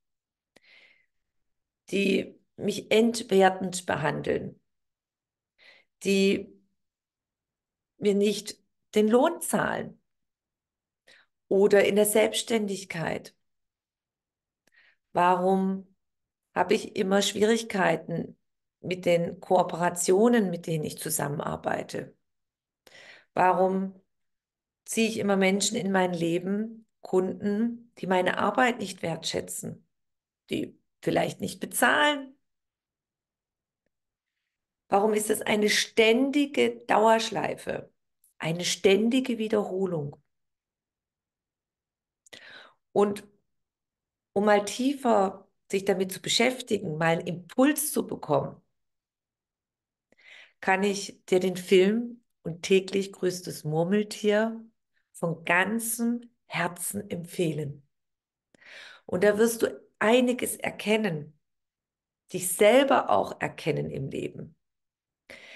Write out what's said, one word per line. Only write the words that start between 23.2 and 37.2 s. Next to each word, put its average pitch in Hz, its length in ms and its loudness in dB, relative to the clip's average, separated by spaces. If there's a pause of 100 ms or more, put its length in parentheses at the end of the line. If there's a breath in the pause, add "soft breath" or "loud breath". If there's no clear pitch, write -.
Warum 185 680 2 (840)
ziehe 226 220 0
ich 220 100 -6
immer 202 180 0
Menschen 190 400 0
in 196 160 -4
mein 185 220 2
Leben, 180 720 -4 (160)
Kunden, 208 960 -4
die - 80 -10
meine 180 320 0
Arbeit 247 400 0
nicht 196 240 -10
wertschätzen, - 840 -8 (640)
die - 300 -8 (240)
vielleicht 165 400 -2
nicht - 180 -8
bezahlen? 277 720 0 (2500)
Warum 202 240 4
ist 214 160 -2
es 214 140 0
eine 208 260 2
ständige 240 1080 2 (100)
Dauerschleife, 214 1080 0 (460)